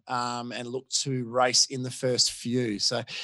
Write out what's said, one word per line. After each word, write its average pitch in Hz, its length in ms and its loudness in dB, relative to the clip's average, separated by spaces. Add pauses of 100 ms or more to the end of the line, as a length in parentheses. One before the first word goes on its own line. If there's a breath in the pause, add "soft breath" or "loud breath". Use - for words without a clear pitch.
um, 120 420 -2
and 120 160 -6
look 123 220 -6 (140)
to 131 240 -2
race 123 400 4
in 127 180 -6
the 127 60 -4
first 123 420 2
few. 117 480 0
So 117 240 0 (200 loud breath)